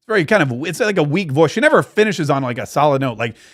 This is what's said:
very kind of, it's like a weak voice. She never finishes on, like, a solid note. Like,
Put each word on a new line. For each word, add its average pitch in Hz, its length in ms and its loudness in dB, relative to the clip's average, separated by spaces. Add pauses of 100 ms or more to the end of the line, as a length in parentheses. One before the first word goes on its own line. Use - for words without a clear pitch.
very 214 180 0
kind 208 160 2
of, 131 240 -2
it's 175 140 -6
like 208 180 0
a 170 60 2
weak 151 280 -2
voice. 147 200 4
She - 80 -6
never 269 240 4
finishes 202 460 -2
on, 139 140 0
like, 120 140 -6
a 117 80 -8
solid 143 360 0
note. 127 160 -4
Like, 113 180 -6 (180)